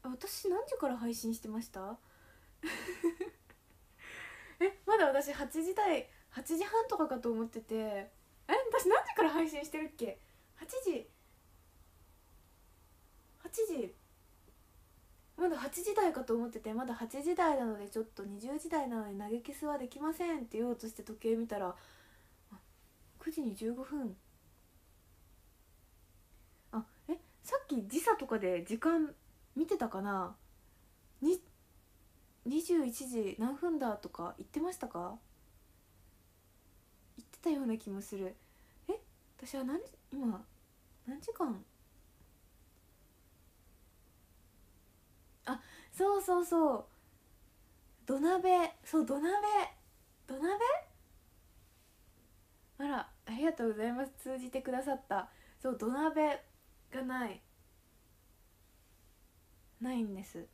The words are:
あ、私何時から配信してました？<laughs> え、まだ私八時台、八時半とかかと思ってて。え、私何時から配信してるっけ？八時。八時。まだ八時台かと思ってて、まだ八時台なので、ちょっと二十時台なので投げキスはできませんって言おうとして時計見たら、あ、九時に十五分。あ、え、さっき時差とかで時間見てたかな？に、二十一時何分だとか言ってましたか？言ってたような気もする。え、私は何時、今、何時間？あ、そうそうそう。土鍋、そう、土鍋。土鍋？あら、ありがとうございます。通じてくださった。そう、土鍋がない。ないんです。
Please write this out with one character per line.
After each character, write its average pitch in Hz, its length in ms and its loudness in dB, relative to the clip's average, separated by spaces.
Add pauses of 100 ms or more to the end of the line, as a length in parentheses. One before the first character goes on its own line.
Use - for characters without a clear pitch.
あ、 262 60 -8
私 381 400 -4
何 403 180 2
時 587 100 -2
か 294 100 0
ら 247 100 0
配 233 180 -2
信 226 180 -2
し 226 60 -6
て 226 80 -12
ま 220 140 -4
し - 80 -10
た？ 196 280 -8 (640)
<laughs> - 2000 -8
え、 381 260 2
ま 427 120 6
だ 330 100 8
私 277 240 4
八 285 320 -4
時 370 100 0
台、 381 360 2 (200)
八 311 280 -4
時 370 60 0
半 440 240 2
と 440 100 0
か 302 100 4
か 254 120 -2
と 233 120 0
思 226 140 0
っ - 20 -8
て 226 140 -8
て。 220 140 -6
え、 208 360 -2 (600)
私 440 180 4
何 466 160 8
時 855 100 -6
か 403 80 6
ら 311 60 6
配 320 200 2
信 294 140 -4
し 302 60 -8
て 311 100 -4
る 311 60 -2
っ - 100 -12
け？ 220 240 -6 (360)
八 330 140 -16 (140)
時。 285 260 0 (2250)
八 440 280 -2
時。 247 280 -2 (1400)
ま 349 100 4
だ 320 100 2
八 277 240 -6
時 415 140 -2
台 381 160 6
か 254 140 -4
と 233 100 2
思 233 120 0
っ - 20 -6
て 226 100 -10
て、 220 140 -6
ま 254 120 -2
だ 240 80 -4
八 247 300 -6
時 339 100 2
台 330 240 4
な 247 80 0
の 220 120 -2
で、 202 100 -8
ち 220 100 -6
ょ 220 40 0
っ 226 40 -2
と 202 200 -12
二 202 160 -10
十 269 180 -4
時 330 100 -8
台 285 200 0
な 233 80 -2
の 214 100 -4
で 202 100 -6
投 208 120 -6
げ 233 100 0
キ 277 140 -10
ス - 120 -6
は 294 120 0
で 254 100 -4
き 269 140 -12
ま 311 100 0
せ 349 240 -2
ん 277 40 -4
っ - 20 -4
て 226 160 -6
言 240 100 0
お 247 40 0
う 233 40 0
と 233 100 -12
し 226 80 -8
て - 80 -14
時 220 160 -12
計 226 200 2
見 226 100 -2
た 208 120 -4
ら、 180 180 -2 (760)
あ、 196 80 -20 (600)
九 320 120 -6
時 320 100 -4
に 220 140 -2
十 226 180 -4
五 262 120 -6
分。 269 320 -6 (2500)
あ、 220 120 -6 (220)
え、 330 100 -2 (240)
さ - 220 -2
っ - 40 -18
き 220 200 0
時 269 140 0
差 453 160 4
と 269 100 -6
か 220 100 0
で 180 280 0
時 226 140 -4
間 320 360 2 (400)
見 311 100 2
て 370 120 0
た 233 100 0
か 196 140 -4
な？ 196 340 -2 (840)
に、 359 200 2 (1040)
二 285 160 2
十 330 240 4
一 247 220 -4
時 226 320 -2
何 254 160 0
分 330 240 0
だ 226 160 2
と - 140 -12
か - 280 -8
言 - 80 -12
っ - 40 -20
て 302 100 -4
ま 359 140 0
し - 40 -8
た 233 120 -6
か？ 185 280 -6 (2000)
言 - 100 -20
っ - 40 -20
て - 100 -20
た 339 100 0
よ 285 120 2
う 262 40 0
な 226 120 2
気 220 120 -10
も 196 120 -6
す 202 160 -8
る。 196 180 -4 (540)
え、 415 100 -2 (380)
私 254 180 -10
は 269 80 -2
何 277 160 0
時、 466 60 -8 (260)
今、 233 340 -2 (640)
何 285 140 -8
時 453 100 -6
間？ 233 320 -2 (3750)
あ、 - 160 -4 (300)
そ 392 280 4
う - 20 0
そ 359 200 4
う 339 40 2
そ 320 300 6
う。 202 100 -6 (1200)
土 269 140 0
鍋、 359 640 6
そ 320 160 2
う、 247 60 4
土 269 140 0
鍋。 349 140 2 (920)
土 262 80 -6
鍋？ 370 280 2 (2250)
あ 277 60 -6
ら、 285 260 -2 (160)
あ 226 60 -8
り 262 140 0
が 320 80 4
と 233 140 -2
う 220 40 4
ご 214 80 -2
ざ 220 80 2
い 240 40 0
ま 254 140 -2
す。 269 140 -12
通 262 180 -6
じ 254 140 -8
て 269 100 -4
く 262 100 -4
だ 254 120 0
さ 277 100 0
っ 254 160 -4
た。 196 220 -2 (280)
そ 262 120 -2
う、 - 60 -2
土 214 100 -2
鍋 302 560 2 (480)
が 262 100 -6
な 254 280 -4
い。 185 120 -12 (2500)
な 254 120 -2
い 233 100 2
ん 202 100 -2
で 190 100 -8
す。 - 300 -12